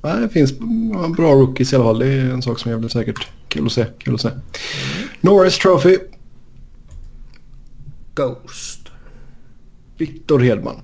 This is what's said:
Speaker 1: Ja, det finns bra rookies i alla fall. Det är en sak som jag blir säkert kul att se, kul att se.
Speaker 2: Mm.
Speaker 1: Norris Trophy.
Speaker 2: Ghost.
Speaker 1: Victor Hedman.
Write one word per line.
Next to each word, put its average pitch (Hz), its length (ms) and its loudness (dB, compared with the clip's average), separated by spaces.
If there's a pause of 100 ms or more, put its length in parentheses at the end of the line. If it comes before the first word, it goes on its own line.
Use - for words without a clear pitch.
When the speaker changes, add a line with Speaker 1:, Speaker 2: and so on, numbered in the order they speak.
Speaker 1:
Ja, 175 60 -2
det 226 140 -2
finns 143 240 2 (640)
bra 165 180 4
rookies 131 380 2
i 139 40 2
alla 123 80 4
fall. 113 140 2
Det 127 80 0
är 131 240 0
en 127 120 -6
sak 117 160 -4
som 117 120 -6
jag 117 100 -4
blir 113 100 -6
säkert - 380 -4 (200)
kul 147 180 -4
att - 60 -2
se, 117 120 0 (140)
kul 123 160 -4
att 117 60 -4
se. 117 80 -2
Speaker 2:
Mm. - 120 -6 (800)
Speaker 1:
Norris 185 380 6
Trophy. 185 400 4 (2250)
Speaker 2:
Ghost. - 680 -8 (1160)
Speaker 1:
Victor 151 420 0
Hedman. 120 420 0